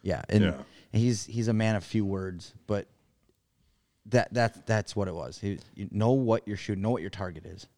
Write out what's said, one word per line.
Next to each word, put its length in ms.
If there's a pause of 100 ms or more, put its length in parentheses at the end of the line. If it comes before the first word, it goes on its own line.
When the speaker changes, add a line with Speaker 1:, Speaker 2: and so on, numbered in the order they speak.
Speaker 1:
yeah. 260
And 160
Speaker 2:
Yeah. 80 (400)
Speaker 1:
he's, 320
he's 240
a 60
man 200
of 100
few 200
words, 480 (140)
but 200 (1200)
that, 280
that, 320
that's 300
what 120
it 60
was. 240
He, 200 (160)
you 160
know 200
what 360
you're 100
shooting, 260
know 80
what 120
your 80
target 360
is. 200 (120)